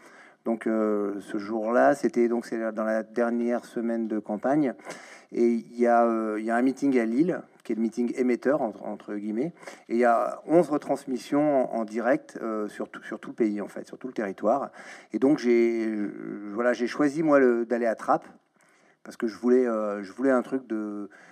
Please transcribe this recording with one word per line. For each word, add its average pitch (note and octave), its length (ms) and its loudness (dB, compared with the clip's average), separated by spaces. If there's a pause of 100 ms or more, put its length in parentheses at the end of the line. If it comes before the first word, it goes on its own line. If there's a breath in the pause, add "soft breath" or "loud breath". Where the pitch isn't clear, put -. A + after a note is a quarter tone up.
(460 loud breath)
Donc, A2+ 200 -2
euh, G#2 540 0
ce F#2+ 180 -8
jour-là, A2+ 560 2
c'était A#2+ 360 2
donc, A#2+ 160 -2
c'est A2+ 260 -6
dans A2 140 -4
la A2 180 0
dernière A#2 600 -2
semaine A2+ 420 -4
de A2 120 -2
campagne, B2 540 0 (600 loud breath)
et A#2 160 4
il A#2 280 -2
y A#2+ 80 4
a, A#2 200 6
euh, A2 340 0
il G#2+ 60 -6
y A2 40 -4
a A#2 60 0
un A#2+ 60 2
meeting C3 360 2
à A#2 80 4
Lille, C#3 360 0 (220)
qui A2+ 100 -4
est - 20 0
le G#2+ 60 -2
meeting A#2 340 -2
émetteur, B2+ 460 0
entre, G#2 240 -6
entre G#2 300 -10
guillemets, G#2+ 380 -4 (360 loud breath)
et - 60 -2
il - 20 2
y A#2+ 80 4
a A#2 420 2
onze E3 220 6
retransmissions C#3+ 1080 -2
en, A2+ 60 0
en A2 40 -2
direct, A#2 560 -2
euh, A2 280 -4
sur G#2 200 -8
tout, - 140 -18
sur - 160 -10
tout - 120 -14
le F2+ 40 -14
pays, G#2 260 0
en F#2 60 -8
fait, - 180 -12
sur - 140 -18
tout - 80 -12
le B2+ 60 -10
territoire. A2+ 580 -2 (420 loud breath)
Et A2 60 -4
donc, C#3 200 4
j'ai, A#2 460 2
euh, G#2 680 -6
voilà, A#2+ 200 0
j'ai A#2 140 -2
choisi, C#3+ 340 0
moi, D3 180 4
le, A#2+ 260 4
d'aller A#2 200 -2
à A2 100 0
Trappes, D3 300 0 (800 soft breath)
parce - 140 -16
que A#2 100 -4
je G2+ 100 -6
voulais, B2 300 4
euh, G#2 360 -2
je F#2+ 80 -14
voulais C3 180 0
un B2+ 120 4
truc C3 260 -6
de, G#2+ 420 -6 (220 loud breath)